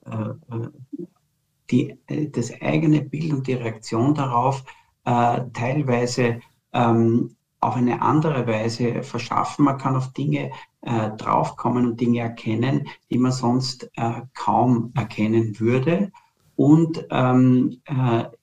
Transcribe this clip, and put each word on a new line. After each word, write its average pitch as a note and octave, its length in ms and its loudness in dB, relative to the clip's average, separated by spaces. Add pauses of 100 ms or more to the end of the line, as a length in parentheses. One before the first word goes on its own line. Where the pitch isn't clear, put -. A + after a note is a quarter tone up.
äh, A2+ 640 -8 (1000)
die, - 360 0
äh, D3+ 240 -4
das - 300 -6
eigene D3+ 400 2
Bild D#3 320 -6
und C3 140 -4
die C3 80 -2
Reaktion A#2+ 600 -2
darauf, C3 500 -2 (400)
äh, A#2+ 360 0 (120)
teilweise, B2 880 -2 (320)
ähm, A#2 640 2 (240)
auf A#2 160 -2
eine A#2+ 260 0
andere C#3 440 2
Weise A2+ 560 -2
verschaffen. - 600 -2
Man C3+ 140 0
kann C3 180 -2
auf C3 160 -4
Dinge, C#3+ 380 -4 (320)
äh, A2 340 -2
draufkommen B2 720 0
und A#2 120 -2
Dinge A#2+ 220 2
erkennen, A#2 640 -2 (240)
die B2 60 0
man B2+ 160 2
sonst, B2+ 640 -2
äh, A#2 240 -4 (140)
kaum A2+ 600 2
erkennen A2 640 0
würde. C3 540 2 (440)
Und, D#3+ 540 4
ähm, B2+ 760 4
äh, B2 380 0 (180)